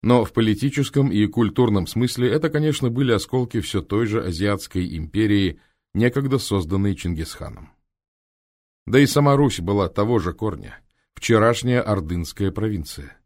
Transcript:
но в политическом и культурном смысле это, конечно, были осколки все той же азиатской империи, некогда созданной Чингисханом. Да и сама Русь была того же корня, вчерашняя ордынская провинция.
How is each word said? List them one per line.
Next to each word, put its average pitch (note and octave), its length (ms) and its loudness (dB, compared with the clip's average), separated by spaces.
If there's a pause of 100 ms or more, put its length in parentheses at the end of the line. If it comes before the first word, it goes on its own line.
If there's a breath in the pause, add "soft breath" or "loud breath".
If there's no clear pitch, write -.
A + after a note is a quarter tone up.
но A#2+ 220 4
в - 80 -6
политическом C3+ 800 0
и G#2+ 160 4
культурном G#2 580 2
смысле B2 440 -2
это, D3+ 200 0
конечно, D3+ 400 0
были B2 220 0
осколки A#2+ 480 -2
все G2 220 -4
той G#2 240 -2
же G#2+ 180 -2
азиатской F#2 760 -4
империи, G2 640 0 (340 soft breath)
некогда B2+ 460 0
созданной G2 560 -2
Чингисханом. D#2+ 800 -10 (1120)
Да A2+ 120 6
и C#3+ 60 8
сама C#3+ 300 4
Русь C#3 240 2
была F#2 300 0
того A2 300 0
же E2+ 140 -4
корня, - 460 -8 (360)
вчерашняя A#2+ 680 2
ордынская F2+ 680 -2
провинция. F#2 760 -8